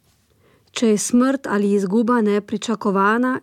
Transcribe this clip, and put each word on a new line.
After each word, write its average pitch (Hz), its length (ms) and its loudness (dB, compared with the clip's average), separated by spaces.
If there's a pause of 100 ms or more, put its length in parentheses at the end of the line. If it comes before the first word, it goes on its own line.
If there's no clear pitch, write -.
(720)
Če 226 200 0
je 208 60 2
smrt 262 480 0
ali 202 260 0
izguba 214 480 0
nepričakovana 208 1200 0